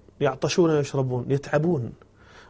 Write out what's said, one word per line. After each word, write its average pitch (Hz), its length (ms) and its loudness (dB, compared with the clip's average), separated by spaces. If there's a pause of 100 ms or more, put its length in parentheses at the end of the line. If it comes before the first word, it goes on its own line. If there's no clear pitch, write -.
(220)
يعطشون 143 480 2
ويشربون، 135 600 0
يتعبون، 147 640 0 (560)